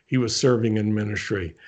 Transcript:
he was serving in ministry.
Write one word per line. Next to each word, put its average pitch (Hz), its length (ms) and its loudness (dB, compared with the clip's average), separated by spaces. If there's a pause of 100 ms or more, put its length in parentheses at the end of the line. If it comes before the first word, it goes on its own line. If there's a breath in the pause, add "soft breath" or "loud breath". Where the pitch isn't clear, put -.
he 131 120 -2
was 113 160 0
serving 113 440 2
in 107 180 0
ministry. 104 580 -4 (140 loud breath)